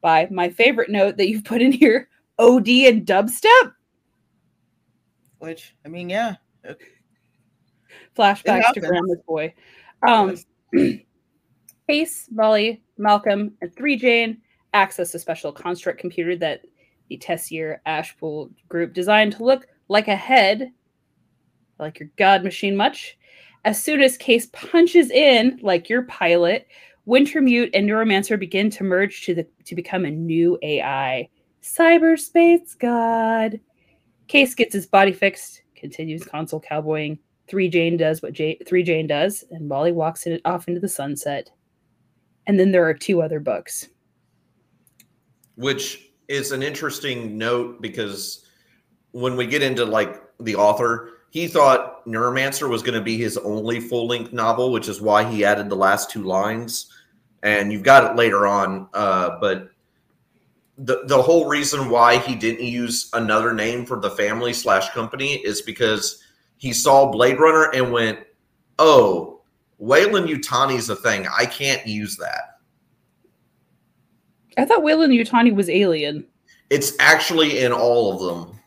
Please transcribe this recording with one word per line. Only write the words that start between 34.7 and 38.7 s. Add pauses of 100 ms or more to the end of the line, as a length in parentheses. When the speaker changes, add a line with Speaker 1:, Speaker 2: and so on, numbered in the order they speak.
Speaker 1:
his
body
fixed, (140)
continues
console
cowboying. (280)
Three
Jane
does
what
J-,
Three